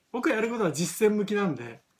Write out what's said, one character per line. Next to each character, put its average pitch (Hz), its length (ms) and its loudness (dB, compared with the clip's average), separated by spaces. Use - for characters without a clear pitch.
僕 254 160 0
や 226 100 2
る 226 120 0
こ 240 80 -4
と 220 60 0
は 160 80 2
実 175 360 2
践 208 60 2
向 208 100 0
き 208 100 -4
な 202 120 2
ん 156 80 0
で、 117 260 -12